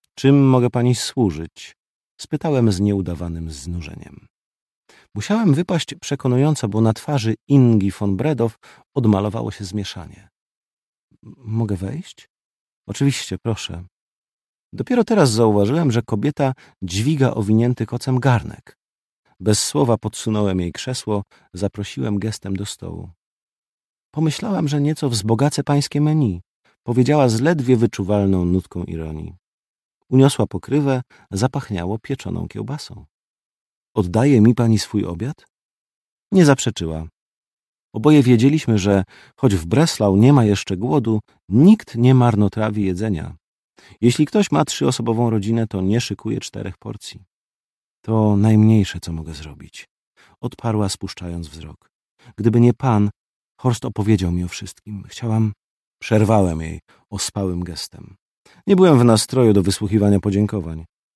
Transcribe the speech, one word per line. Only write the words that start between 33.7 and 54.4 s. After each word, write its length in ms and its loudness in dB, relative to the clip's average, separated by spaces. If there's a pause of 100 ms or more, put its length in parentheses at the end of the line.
„Oddaje 460 2
mi 140 6
pani 240 2
swój 260 -4
obiad?” 420 -10 (840)
Nie 120 6
zaprzeczyła. 600 0 (880)
Oboje 280 6
wiedzieliśmy, 560 4
że, 260 2 (320)
choć 180 0
w 120 -4
Breslau 500 2
nie 160 6
ma 120 6
jeszcze 320 -2
głodu, 440 -2 (280)
nikt 460 4
nie 200 4
marnotrawi 680 2
jedzenia. 520 -6 (640)
Jeśli 260 2
ktoś 260 0
ma 120 2
trzyosobową 640 -2
rodzinę, 360 -2
to 140 -6
nie 200 0
szykuje 400 -6
czterech 380 -12
porcji. 460 -16 (800)
„To 320 2
najmniejsze, 640 4
co 120 -10
mogę 220 -10
zrobić”, 540 -20 (520)
odparła, 480 -4
spuszczając 600 -10
wzrok. 420 -20 (460)
„Gdyby 240 2
nie 140 6
pan, 360 0 (500)
Horst 240 -2
opowiedział 480 0
mi 120 -4